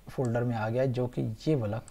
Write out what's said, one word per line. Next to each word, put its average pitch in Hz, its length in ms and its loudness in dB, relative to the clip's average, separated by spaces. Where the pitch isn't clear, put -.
फोल्डर 120 360 0
में 123 120 0
आ 110 120 0
गया 127 180 2
जो 123 220 2
कि 139 140 -4
ये 156 60 4
वाला 110 240 0